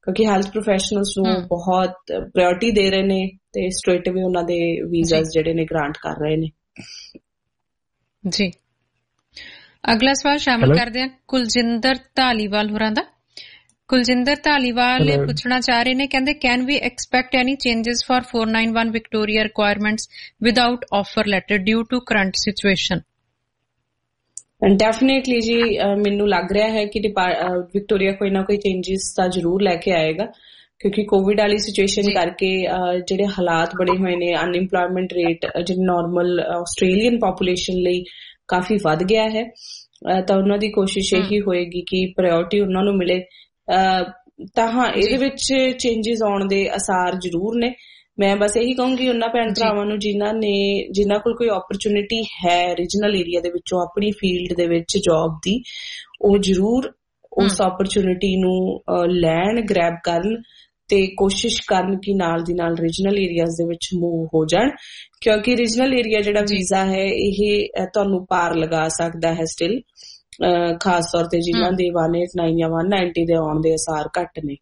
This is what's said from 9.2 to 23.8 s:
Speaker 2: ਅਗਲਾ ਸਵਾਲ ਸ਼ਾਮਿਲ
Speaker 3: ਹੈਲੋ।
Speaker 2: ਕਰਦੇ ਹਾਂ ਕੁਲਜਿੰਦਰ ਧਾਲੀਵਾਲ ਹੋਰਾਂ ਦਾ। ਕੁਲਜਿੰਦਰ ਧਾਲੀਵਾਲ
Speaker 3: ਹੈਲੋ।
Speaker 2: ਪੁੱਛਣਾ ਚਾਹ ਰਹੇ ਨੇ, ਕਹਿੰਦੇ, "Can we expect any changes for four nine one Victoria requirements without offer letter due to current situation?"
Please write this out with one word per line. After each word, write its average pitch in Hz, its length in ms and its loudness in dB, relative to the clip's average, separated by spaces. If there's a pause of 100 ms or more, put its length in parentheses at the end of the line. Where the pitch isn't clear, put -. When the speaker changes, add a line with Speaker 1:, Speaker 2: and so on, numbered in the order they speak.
Speaker 2:
ਅਗਲਾ 254 200 2
ਸਵਾਲ 285 240 0
ਸ਼ਾਮਿਲ 240 320 2
Speaker 3:
ਹੈਲੋ। 151 80 6
Speaker 2:
ਕਰਦੇ 240 240 -2
ਹਾਂ 262 80 -4 (180)
ਕੁਲਜਿੰਦਰ 240 680 0 (200)
ਧਾਲੀਵਾਲ 214 560 0
ਹੋਰਾਂ 214 200 0
ਦਾ। 277 140 -2 (800)
ਕੁਲਜਿੰਦਰ 247 560 2
ਧਾਲੀਵਾਲ 247 680 2
Speaker 3:
ਹੈਲੋ। 143 160 2
Speaker 2:
ਪੁੱਛਣਾ 247 340 -2
ਚਾਹ 240 240 2
ਰਹੇ 254 100 0
ਨੇ, 269 140 0
ਕਹਿੰਦੇ, 269 240 0
"Can 254 300 0
we 262 140 -2
expect 254 680 -2
any 254 80 0
changes 240 420 -2
for 254 280 0
four 226 320 -2
nine 226 160 2
one 226 180 0
Victoria 220 560 -2
requirements 214 600 0 (440)
without 240 300 4 (220)
offer 208 300 -2
letter 202 280 0
due 220 240 2
to 240 160 -2
current 208 340 0 (180)
situation?" 185 520 -2 (1700)